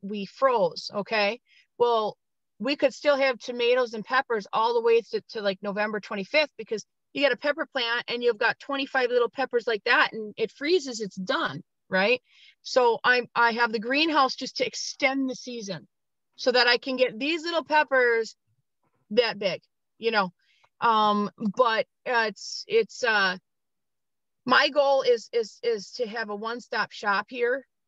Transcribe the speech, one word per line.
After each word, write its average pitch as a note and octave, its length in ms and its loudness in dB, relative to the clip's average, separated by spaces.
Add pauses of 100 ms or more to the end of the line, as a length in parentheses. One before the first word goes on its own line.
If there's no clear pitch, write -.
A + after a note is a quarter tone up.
we G3 240 -8
froze. A3 640 0
Okay. G#3 460 -2 (400)
Well, A3+ 380 0 (420)
we C4+ 160 -2
could C4+ 180 2
still D4 240 2
have C4 220 0
tomatoes A#3+ 560 0
and G#3+ 100 -8
peppers A#3+ 480 -2
all A3+ 220 2
the A#3 60 2
way A#3 280 4
to, G#3 200 -4
to, A3 120 -10
like, G3 220 -2
November G#3 360 -4
twenty-fifth, A3+ 560 -2
because G#3+ 300 -8 (280)
you C#4 80 -4
got C#4 100 4
a A#3+ 60 0
pepper D4 280 -2
plant A#3 440 -4
and A#3+ 120 -4
you've A#3+ 160 2
got A3+ 220 0
twenty-five C4+ 500 -2
little B3 200 2
peppers B3 360 -2
like A3 200 -2
that, C4 260 4
and G#3+ 240 -10
it A3 160 -4
freezes, C#4 480 -2
it's G3+ 160 -8
done. F#3+ 460 -4 (280)
Right. G3+ 320 2 (400)
So A#3+ 440 2
I'm, B3 280 2
I A#3 200 4
have A#3 180 0
the A3+ 80 -2
greenhouse C#4 560 2
just - 220 -10
to - 100 -2
extend C4+ 640 -2
the B3 60 -6
season G3+ 520 -12 (480)
so - 160 0
that A#3+ 160 4
I A#3+ 100 4
can C4 200 -4
get B3 200 0
these D4+ 260 -2
little E4 200 -2
peppers B3+ 720 2 (760)
that G#3+ 280 2
big, F#3 220 -2 (360)
you A3+ 140 -2
know. G3 220 0 (480)
Um, G#3+ 500 2 (240)
but, A3+ 300 2 (200)
uh, A#3 220 0
it's, - 400 -12
it's, G#3+ 340 0
uh, G3 360 0 (1080)
my C4 240 4
goal C#4 340 4
is, A#3+ 280 2
is, A#3 320 -4
is A3+ 280 -2
to A#3+ 160 -6
have G#3+ 220 -8
a G#3 60 -6
one-stop A3+ 560 -6
shop G3+ 380 -2
here, B3 360 -2 (220)